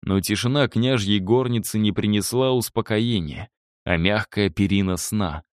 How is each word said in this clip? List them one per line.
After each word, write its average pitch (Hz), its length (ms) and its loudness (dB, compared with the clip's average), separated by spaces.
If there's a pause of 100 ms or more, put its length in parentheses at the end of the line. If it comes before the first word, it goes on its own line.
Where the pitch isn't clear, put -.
Но 98 180 0
тишина 120 480 0
княжьей 113 500 0
горницы 117 600 0
не 107 140 2
принесла 104 600 0
успокоения, 110 960 -2 (340)
а 90 120 0
мягкая 101 520 0
перина 95 480 2
сна. 87 460 -4 (100)